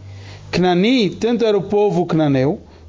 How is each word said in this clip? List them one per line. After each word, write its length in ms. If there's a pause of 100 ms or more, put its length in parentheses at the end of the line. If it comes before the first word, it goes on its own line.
(500)
Knani, 600
tanto 340
era 140
o 40
povo 440
cnaneu, 540 (280)